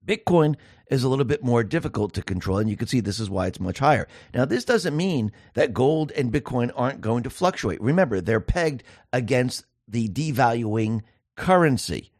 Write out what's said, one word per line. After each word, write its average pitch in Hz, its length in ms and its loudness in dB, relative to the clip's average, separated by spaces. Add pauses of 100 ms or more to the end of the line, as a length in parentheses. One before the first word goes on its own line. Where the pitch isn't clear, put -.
Bitcoin 165 520 2 (340)
is 131 120 2
a 131 60 2
little 135 180 2
bit 143 180 -2
more 120 180 4
difficult 110 520 -2
to 92 80 -4
control, 95 340 -4
and 107 140 0
you 104 60 -4
can 113 100 -6
see 127 140 0
this 104 200 -4
is 107 80 -4
why 92 180 -2
it's 92 140 -6
much 92 180 -4
higher. 139 300 2 (240)
Now, 123 140 2
this 233 180 -2
doesn't 180 320 0
mean 151 360 0 (200)
that 139 220 0
gold 147 380 0
and 127 200 -2
Bitcoin 123 420 -2
aren't 131 280 -4
going 117 220 -2
to 131 60 -6
fluctuate. 175 520 -2
Remember, 123 400 2
they're 113 180 2
pegged 160 440 -2 (280)
against 127 540 -2 (200)
the 113 220 -2
devaluing 113 920 0 (340)
currency. 147 840 2